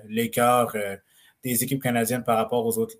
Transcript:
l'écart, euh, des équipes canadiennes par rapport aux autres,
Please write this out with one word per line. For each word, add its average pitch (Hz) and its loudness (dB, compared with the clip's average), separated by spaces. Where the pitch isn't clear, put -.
l'écart, 117 2
euh, 101 -4
des 123 -2
équipes 135 -4
canadiennes 120 0
par 117 2
rapport 117 0
aux 113 0
autres, 113 -2